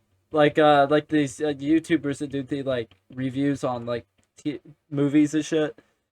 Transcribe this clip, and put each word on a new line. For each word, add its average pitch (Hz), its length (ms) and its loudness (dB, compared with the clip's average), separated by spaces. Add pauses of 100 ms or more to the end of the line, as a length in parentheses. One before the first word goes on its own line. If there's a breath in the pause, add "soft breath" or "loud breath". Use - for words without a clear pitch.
(320)
like, 151 280 4
uh, 147 300 6
like 151 180 2
these, 147 340 -2
uh, 151 120 -2
YouTubers 143 680 -2
that 147 120 -8
do 139 120 -6
the, 139 200 -8
like, 123 320 -6 (180)
reviews 131 500 -4
on, 123 220 -4
like, 120 200 -6 (320)
t-, 147 220 -8 (300)
movies 143 440 2
and 156 120 -2
shit. 151 320 -2 (420)